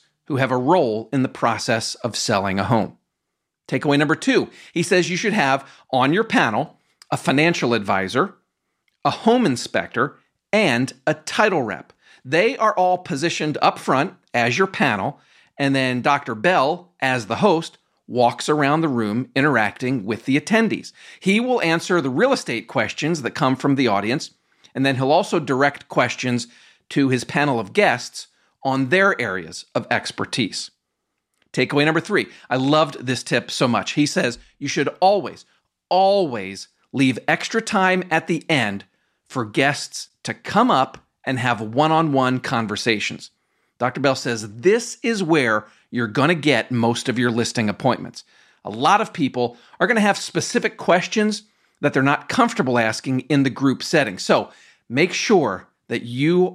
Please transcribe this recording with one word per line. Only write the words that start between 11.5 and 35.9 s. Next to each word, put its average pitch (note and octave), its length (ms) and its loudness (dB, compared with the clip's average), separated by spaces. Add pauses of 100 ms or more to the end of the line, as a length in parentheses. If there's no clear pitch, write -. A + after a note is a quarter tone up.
rep. F#2 300 -10 (320)
They F3+ 320 2
are G#3+ 180 2
all F#3 220 2
positioned D#3+ 640 -4
up - 180 2
front D3+ 360 0 (180)
as A#2+ 240 2
your F#3+ 120 2
panel, B2+ 520 -2 (380)
and C#3 180 2
then B2+ 240 0
Doctor C#3 340 0
Bell, E3+ 640 0
as B2+ 280 -2
the A2 100 -4
host, E3 400 0 (300)
walks A#2+ 420 0
around D3 320 2
the D#3 80 0
room A#2 480 -2
interacting B2+ 720 0
with G#2 180 -6
the C#3 160 0
attendees. F#3+ 520 0 (280)
He G3 200 2
will B3 200 0
answer E3 400 0
the C#3 80 -2
real F#3+ 240 2
estate A#2 360 -4
questions D3 520 -2
that A#2 120 -4
come C3 220 0
from C#3+ 200 0
the B2+ 140 2
audience, G#2+ 420 -2 (420)
and C3 140 0
then C#3 80 2
he'll C3 160 0
also F3+ 300 2
direct C#3 480 0
questions B2 580 -2 (440)
to C#3 180 2
his B2+ 160 -2
panel C#3+ 340 0
of G#2 140 -8
guests B2 560 0 (340)
on C3 280 -2
their F#3+ 300 2
areas F#2+ 440 -8 (100)
of B2+ 160 -2
expertise. - 800 -4 (840)
Takeaway C3+ 320 0
number D#3+ 140 2
three, D#3+ 300 -2 (200)
I C3 60 -2
loved C#3+ 500 2
this B2 200 -4
tip - 260 -2
so - 160 0
much. A2+ 280 -2
He D3 120 0
says, C3+ 320 -2 (220)
"You C#3 80 -8
should C#3+ 180 -2 (140)
always, F3+ 440 0 (440)
always E3+ 800 0 (240)